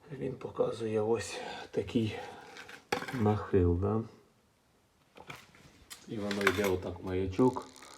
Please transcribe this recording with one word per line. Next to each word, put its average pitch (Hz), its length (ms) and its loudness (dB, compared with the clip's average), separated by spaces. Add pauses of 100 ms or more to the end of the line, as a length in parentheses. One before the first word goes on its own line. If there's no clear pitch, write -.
(120)
він 135 220 -6
показує 110 680 -2
ось 107 380 0 (320)
такий 110 440 0 (960)
нахил, 104 680 4
да? 107 200 2 (2000)
І 117 100 -8
воно 101 240 -2
йде 98 240 4
отак 90 380 -2
маячок, 95 640 2 (300)